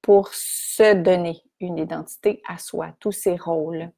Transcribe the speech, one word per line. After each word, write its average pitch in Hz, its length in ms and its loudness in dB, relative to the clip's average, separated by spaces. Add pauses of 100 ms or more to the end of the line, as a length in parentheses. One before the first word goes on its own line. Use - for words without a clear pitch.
pour 202 300 6
se - 600 2
donner 175 480 2 (160)
une 175 200 -8
identité 160 720 -4
à 175 100 -12
soi, 165 320 -10 (100)
tous 208 120 -4
ces 190 220 -2
rôles. 165 640 -6